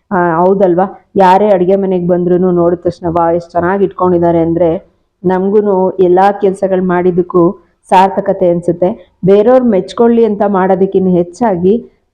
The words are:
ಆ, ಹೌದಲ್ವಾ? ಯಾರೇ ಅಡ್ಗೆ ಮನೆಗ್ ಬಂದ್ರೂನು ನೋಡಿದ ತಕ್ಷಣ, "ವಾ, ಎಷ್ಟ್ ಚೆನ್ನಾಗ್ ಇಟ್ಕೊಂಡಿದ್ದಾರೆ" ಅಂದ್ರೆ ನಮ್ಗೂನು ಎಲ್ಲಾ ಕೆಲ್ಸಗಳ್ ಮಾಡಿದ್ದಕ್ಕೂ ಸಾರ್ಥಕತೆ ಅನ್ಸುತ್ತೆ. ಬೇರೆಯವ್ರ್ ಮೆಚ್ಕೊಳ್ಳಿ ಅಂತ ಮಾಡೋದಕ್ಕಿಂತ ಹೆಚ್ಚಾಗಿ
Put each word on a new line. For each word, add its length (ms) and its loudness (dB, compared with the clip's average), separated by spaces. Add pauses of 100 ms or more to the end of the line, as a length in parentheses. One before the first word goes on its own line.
(120)
ಆ, 320 0
ಹೌದಲ್ವಾ? 600 0 (100)
ಯಾರೇ 340 4
ಅಡ್ಗೆ 260 2
ಮನೆಗ್ 320 -2
ಬಂದ್ರೂನು 440 0
ನೋಡಿದ 280 0
ತಕ್ಷಣ, 300 -6
"ವಾ, 220 -2
ಎಷ್ಟ್ 200 -4
ಚೆನ್ನಾಗ್ 320 -2
ಇಟ್ಕೊಂಡಿದ್ದಾರೆ" 560 0
ಅಂದ್ರೆ 480 -2 (380)
ನಮ್ಗೂನು 640 0
ಎಲ್ಲಾ 420 2
ಕೆಲ್ಸಗಳ್ 500 -2
ಮಾಡಿದ್ದಕ್ಕೂ 680 0 (380)
ಸಾರ್ಥಕತೆ 600 0
ಅನ್ಸುತ್ತೆ. 760 -4
ಬೇರೆಯವ್ರ್ 380 4
ಮೆಚ್ಕೊಳ್ಳಿ 640 0
ಅಂತ 220 -2
ಮಾಡೋದಕ್ಕಿಂತ 600 0
ಹೆಚ್ಚಾಗಿ 760 -2 (280)